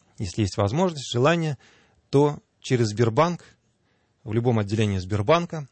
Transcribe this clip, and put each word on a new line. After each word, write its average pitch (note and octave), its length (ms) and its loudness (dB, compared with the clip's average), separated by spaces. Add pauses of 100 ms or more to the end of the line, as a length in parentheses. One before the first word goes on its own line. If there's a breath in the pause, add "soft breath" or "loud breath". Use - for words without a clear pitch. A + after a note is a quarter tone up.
(180)
Если G2 240 -6
есть G2+ 160 -2
возможность, C#3+ 540 -2
желание, D3+ 460 0 (520 soft breath)
то D3 300 2 (200)
через A#2+ 300 0
Сбербанк, A#2+ 540 0 (800)
в A2 100 -8
любом A#2 260 2
отделении G#2 400 0
Сбербанка C3+ 720 -2